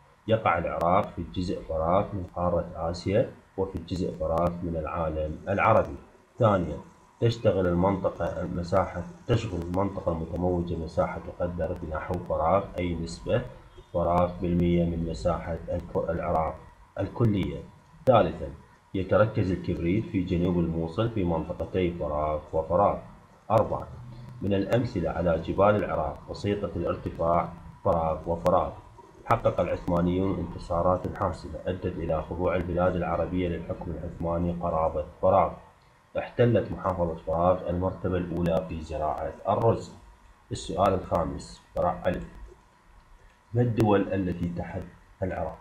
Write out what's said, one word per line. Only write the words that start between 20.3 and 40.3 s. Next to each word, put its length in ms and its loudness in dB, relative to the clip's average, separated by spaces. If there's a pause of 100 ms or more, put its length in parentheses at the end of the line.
الموصل 500 0
في 140 -2
منطقتي 680 0
فراغ 480 -2 (140)
وفراغ. 440 4 (540)
أربعة، 360 2 (540)
من 120 0
الأمثلة 560 0
على 300 2
جبال 360 4
العراق 420 -2 (120)
بسيطة 460 -2
الارتفاع 800 0 (300)
فراغ 340 2 (100)
وفراغ. 440 2 (540)
حقق 340 2
العثمانيون 800 2
انتصارات 760 0
حاسمة 500 -4
أدت 200 -4
إلى 360 -2
خضوع 340 -2
البلاد 400 2
العربية 540 0
للحكم 420 -6
العثماني 600 -2
قرابة 540 0 (160)
فراغ. 300 6 (640)
احتلت 540 4
محافظة 440 0
فراغ 540 2
المرتبة 480 0
الأولى 520 0
في 120 -6
زراعة 520 -4 (160)
الرز. 440 2 (580)